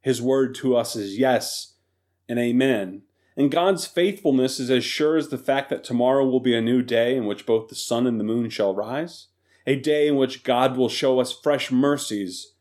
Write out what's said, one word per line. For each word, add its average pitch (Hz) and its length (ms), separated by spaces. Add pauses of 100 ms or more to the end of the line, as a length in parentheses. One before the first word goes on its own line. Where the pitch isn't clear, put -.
His 123 200
word 131 340
to 127 200
us 117 220
is 101 200
yes - 580 (520)
and 117 100
amen. 120 680 (340)
And 139 140
God's 175 340
faithfulness 139 760
is 123 80
as 123 160
sure 156 320
as 147 100
the 131 100
fact 135 320
that - 140
tomorrow 127 420
will 131 140
be 123 160
a 113 60
new 120 200
day 120 360
in 113 80
which 101 200
both 113 220
the - 80
sun 120 320
and 117 100
the 107 60
moon 113 260
shall 101 240
rise, 127 540 (400)
a 139 80
day 151 320
in 143 80
which 131 300
God 127 320
will 127 100
show 131 320
us 123 140
fresh 143 360
mercies 127 920